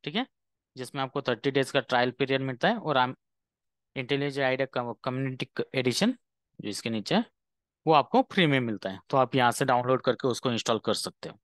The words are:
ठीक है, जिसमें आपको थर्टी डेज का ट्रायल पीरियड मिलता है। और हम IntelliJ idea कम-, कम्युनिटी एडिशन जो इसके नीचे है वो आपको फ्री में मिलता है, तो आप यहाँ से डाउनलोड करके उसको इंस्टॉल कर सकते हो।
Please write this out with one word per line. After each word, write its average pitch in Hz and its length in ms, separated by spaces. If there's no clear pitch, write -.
ठीक 156 100
है, 247 120
जिसमें 131 260
आपको 135 200
थर्टी 127 280
डेज 135 200
का 139 120
ट्रायल 123 300
पीरियड 135 300
मिलता 135 260
है। 233 100
और 151 200
हम 127 160
IntelliJ 139 500
idea 131 220
कम-, 120 260
कम्युनिटी 131 440
एडिशन 131 420
जो 104 100
इसके 104 220
नीचे 110 240
है 226 100
वो 156 60
आपको 156 300
फ्री 180 140
में 139 140
मिलता 107 300
है, 92 80
तो 143 60
आप 131 180
यहाँ 123 180
से 143 120
डाउनलोड 127 380
करके 127 260
उसको 120 240
इंस्टॉल 113 340
कर 107 100
सकते - 320
हो। - 160